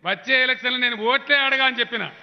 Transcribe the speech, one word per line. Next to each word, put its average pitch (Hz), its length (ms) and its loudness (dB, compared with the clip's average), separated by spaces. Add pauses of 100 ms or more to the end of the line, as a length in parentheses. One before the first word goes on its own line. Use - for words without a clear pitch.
వచ్చే 254 380 0
ఎలక్షన్లో 254 360 0
నేను 240 180 0
ఓట్లే 262 420 2
అడగా 269 260 2
అని 254 160 0
చెప్పిన 226 300 -4 (120)